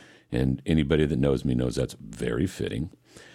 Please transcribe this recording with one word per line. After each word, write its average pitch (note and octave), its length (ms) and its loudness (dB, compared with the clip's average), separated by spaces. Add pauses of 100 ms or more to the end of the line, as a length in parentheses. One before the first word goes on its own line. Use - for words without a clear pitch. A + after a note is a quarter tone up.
(320)
and C2 340 0
anybody D#2 400 4
that D2 140 0
knows C2+ 260 2
me C2 80 0
knows B1 220 0
that's B1+ 240 -2
very A#1+ 480 -4
fitting. - 420 -6 (460)